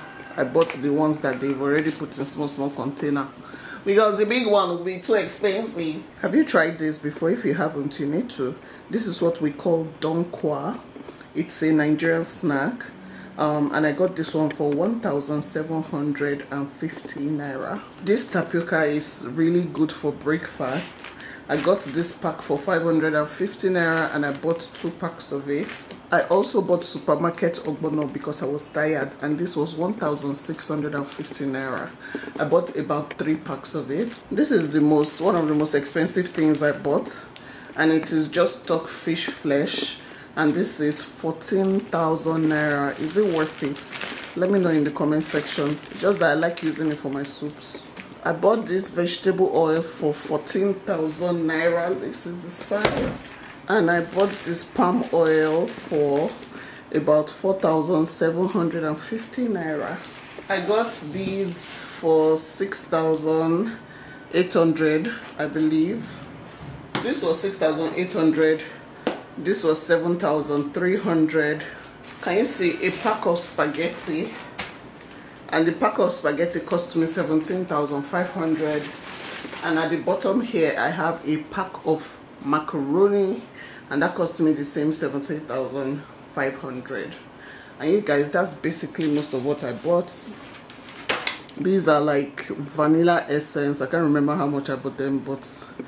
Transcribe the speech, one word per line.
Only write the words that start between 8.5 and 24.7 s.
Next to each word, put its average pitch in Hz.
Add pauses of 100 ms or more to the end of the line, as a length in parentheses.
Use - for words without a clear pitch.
This 226
is 170
what 170
we 151
call 165 (140)
donkwa. 165 (540)
It's -
a 160
Nigerian 156
snack, 160 (520)
um, 151
and 156
I 151
got 139
this 160
one 156
for 147
one 190
thousand 147
seven 156
hundred 143
and 139
fifty -
naira. 143 (220)
This 202
tapioca 170
is 147
really 165
good 151
for 147
breakfast. 151 (520)
I 143
got 185
this 165
pack -
for 143
five 165
hundred 156
and 151
fifty 190
naira, 165
and 147
I 143
bought 165 (160)